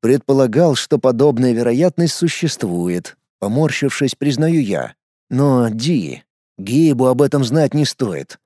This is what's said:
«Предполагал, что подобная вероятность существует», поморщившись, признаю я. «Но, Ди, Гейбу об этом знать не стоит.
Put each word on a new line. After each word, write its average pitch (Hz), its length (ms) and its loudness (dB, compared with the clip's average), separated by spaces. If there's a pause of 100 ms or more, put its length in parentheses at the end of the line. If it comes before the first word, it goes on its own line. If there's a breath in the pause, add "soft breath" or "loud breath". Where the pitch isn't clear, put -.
«Предполагал, 135 720 2
что - 240 -2
подобная 127 540 2
вероятность 135 600 0
существует», 90 1000 -4 (220)
поморщившись, 139 760 -2
признаю 147 460 0
я. 90 340 -4 (340)
«Но, 127 400 2
Ди, 110 540 -4 (340)
Гейбу 127 500 2
об 127 140 2
этом 139 240 2
знать 139 300 0
не 151 100 2
стоит. 90 600 -6